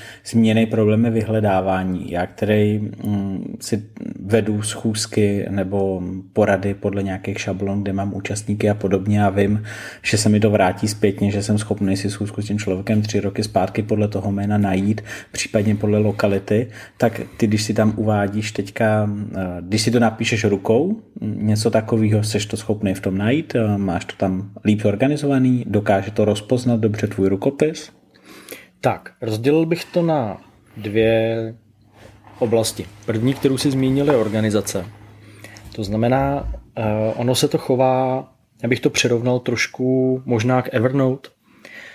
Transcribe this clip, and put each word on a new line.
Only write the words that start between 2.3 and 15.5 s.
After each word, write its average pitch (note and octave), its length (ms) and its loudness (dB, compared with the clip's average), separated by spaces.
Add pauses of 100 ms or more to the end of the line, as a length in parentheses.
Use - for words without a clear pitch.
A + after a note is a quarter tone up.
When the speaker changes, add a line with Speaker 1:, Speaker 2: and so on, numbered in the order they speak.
Speaker 1:
mm, G2 840 -6
si A2 220 -2 (380)
vedu G#2+ 420 0
schůzky G#2+ 880 -2
nebo F#2+ 520 -2 (300)
porady G2+ 420 2
podle G2 280 -4
nějakých G2 380 -6
šablon, G2 420 -4
kde G2 100 -4
mám G2 220 -2
účastníky G#2 560 -2
a G#2 40 2
podobně G2+ 500 2
a G2 60 4
vím, G2+ 340 2 (380)
že - 160 0
se G#2+ 100 2
mi G#2+ 120 6
to G#2+ 100 6
vrátí G#2 380 2
zpětně, G2+ 420 0
že G2+ 120 0
jsem G#2 160 2
schopný G2+ 380 0
si G2 140 -4
schůzku G#2 320 -6
s G#2+ 40 -6
tím G#2 120 -2
člověkem G#2 440 0
tři G#2+ 180 -2
roky G2 220 -2
zpátky G2 400 -2
podle G#2+ 260 0
toho G#2 240 -4
jména G2+ 260 0
najít, G2+ 420 0 (320)
případně G#2+ 420 0